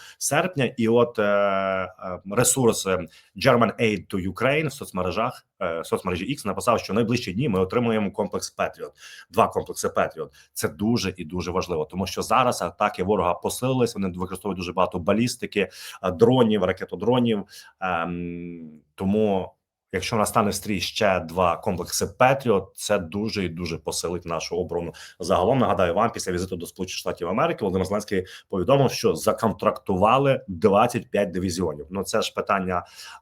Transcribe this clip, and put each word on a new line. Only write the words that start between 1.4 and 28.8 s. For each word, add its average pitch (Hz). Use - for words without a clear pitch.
ресурс, 117
е, 90
German 120
Aid 104
to 92
Ukraine 143
в -
соцмережах, 95
е, 82
в -
соцмережі 92
X -
написав, 101
що -
в -
найближчі 120
дні 123
ми 95
отримуємо 107
комплекс 95
Петріот. -
Два 107
комплекси 90
Петріот. 80
Це -
дуже 95
і 87
дуже 87
важливо, 85
тому 92
що -
зараз 117
атаки 95
ворога 90
посилились, 123
вони 98
використовують 90
дуже 87
багато 90
балістики, 104
е, 92
дронів, 110
ракетодронів. 101
Ем, 87
тому, 98
якщо 95
настане 104
в 92
стрій 101
ще 95
два 82
комплекси 90
Петріот, 117
це 104
дуже 98
і 87
дуже 82
посилить 85
нашу 82
оборону. 85
Загалом, 92
нагадаю 92
вам, 110
після 95
візиту 92
до 85
Сполучених -
Штатів 87
Америки 139
Володимир 92
Зеленський 98
повідомив, 117